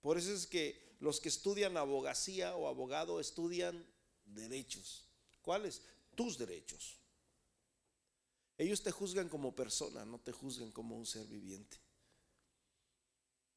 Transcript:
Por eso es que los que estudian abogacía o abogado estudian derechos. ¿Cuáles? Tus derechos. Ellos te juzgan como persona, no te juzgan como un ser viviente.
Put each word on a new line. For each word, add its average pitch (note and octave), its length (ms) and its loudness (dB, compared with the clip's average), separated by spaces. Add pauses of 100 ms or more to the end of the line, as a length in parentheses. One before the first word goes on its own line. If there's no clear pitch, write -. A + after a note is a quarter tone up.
Por D#3 160 6
eso F3 160 2
es F3+ 140 0
que - 540 0
los D3 200 2
que - 80 -2
estudian G3 480 4
abogacía D3+ 800 2
o D#3 120 2
abogado C#3+ 520 0
estudian E3+ 640 0 (400)
derechos. A2 800 -8 (380)
¿Cuáles? F#3+ 400 0 (320)
Tus A#3 240 0
derechos. - 600 -6 (1600)
Ellos F#3 240 4
te G3+ 80 2
juzgan F#3 380 0
como C#3+ 280 -2
persona, B2 480 -2
no A#2 160 -10
te - 100 -8
juzgan B2 400 -6
como A2+ 260 -6
un A2+ 100 -6
ser A2 200 -4
viviente. G2+ 520 -10 (1800)